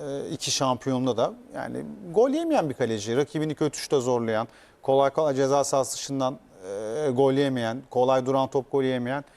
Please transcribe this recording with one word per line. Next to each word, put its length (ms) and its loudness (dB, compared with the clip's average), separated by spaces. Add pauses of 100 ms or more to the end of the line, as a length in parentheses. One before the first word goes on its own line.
e, 220 -8
iki 220 -6
şampiyonluğunda 680 0
da 160 0 (220)
yani 280 -8 (300)
gol 160 4
yemeyen 400 0
bir 40 -4
kaleci. 440 -2
Rakibini 380 -2
kötü 240 -2
şuta 200 0
zorlayan, 480 0 (340)
kolay 280 4
kolay 260 0
ceza 280 2
sahası 340 0
dışından, 420 -4 (680)
e, 60 2
gol 220 4
yemeyen, 560 0
kolay 360 2
duran 220 2
top 240 -4
gol 120 0
yemeyen, 400 -2 (120)